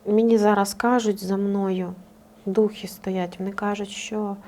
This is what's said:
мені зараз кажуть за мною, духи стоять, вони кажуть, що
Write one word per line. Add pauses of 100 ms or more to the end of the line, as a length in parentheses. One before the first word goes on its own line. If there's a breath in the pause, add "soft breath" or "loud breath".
мені
зараз
кажуть
за
мною, (520)
духи
стоять,
вони
кажуть,
що (120 soft breath)